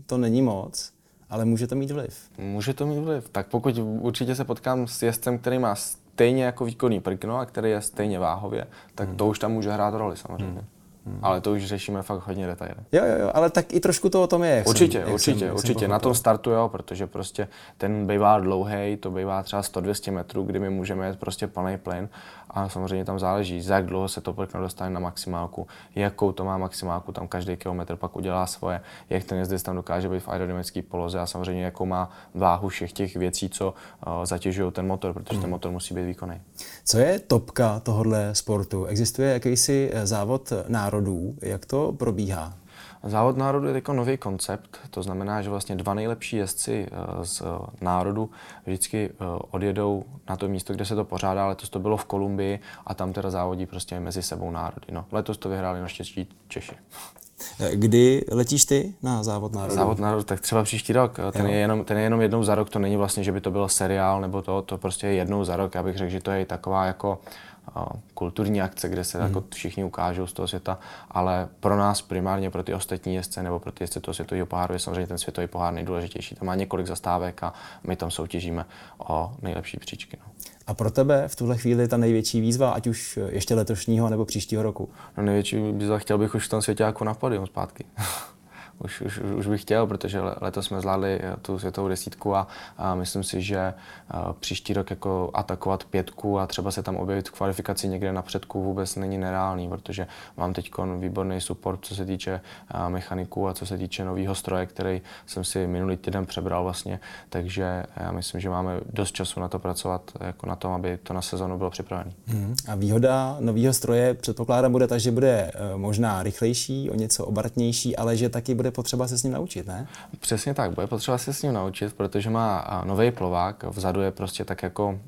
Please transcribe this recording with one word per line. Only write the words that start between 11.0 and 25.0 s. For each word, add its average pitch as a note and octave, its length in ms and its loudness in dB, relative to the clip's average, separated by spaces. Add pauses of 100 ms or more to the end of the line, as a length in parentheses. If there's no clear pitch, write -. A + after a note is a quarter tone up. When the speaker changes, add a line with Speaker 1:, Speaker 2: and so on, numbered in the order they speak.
Speaker 1:
Hmm. G2 160 -8
Speaker 2:
Ale F#2+ 200 2
to G#2 120 2
už G2+ 120 0
řešíme G2 360 -4
fakt F#2 260 -6
hodně F#2+ 200 -2
detailně. F2 280 -6 (160)
Speaker 1:
Jo, F3 140 6
jo, - 140 4
jo, G2+ 140 2
ale E3 160 6
tak E3+ 240 0
i F3 60 4
trošku F#3 300 4
to F#3 140 6
o F3 40 6
tom F3 160 4
je, E3 60 4
jak A#2+ 160 6
jsem, G#2+ 40 8
Speaker 2:
Určitě, A#2 280 8
Speaker 1:
jak F2 100 0
jsem, G#2+ 60 2
Speaker 2:
určitě, A2 320 4
Speaker 1:
jak F2 60 0
jsem - 60 0
Speaker 2:
určitě. A2 300 2
Na G2+ 80 6
Speaker 1:
pochopil. B2+ 140 4
Speaker 2:
tom A#2+ 60 4
startu, A2+ 360 4
jo, A2+ 180 4
protože F#2+ 380 -6
prostě G2 400 -4 (300)
ten G2+ 300 0
bývá G#2 320 8
dlouhej, G2+ 580 0
to F#2+ 140 -6
bývá F#2+ 320 -2
třeba G2+ 200 -2
sto, - 180 -4
dvě G2+ 140 0
stě - 160 -6
metrů, F#2+ 320 -4
kdy G2 160 -2
my G2 100 -2
můžeme F#2+ 380 -2
jet F#2+ 120 -6
prostě - 280 -4
plnej F#2 300 -2
plyn F#2 320 -6 (400)
a G2 200 -2
samozřejmě F#2+ 360 -2
tam G2 140 -4
záleží, F#2 420 0
za F#2+ 140 2
jak F#2+ 100 4
dlouho F#2+ 220 -2
se - 140 -6
to F2+ 120 -4
prkno F#2 280 -6
dostane F#2 280 -6
na F2+ 100 -4
maximálku, F2 680 -6 (280)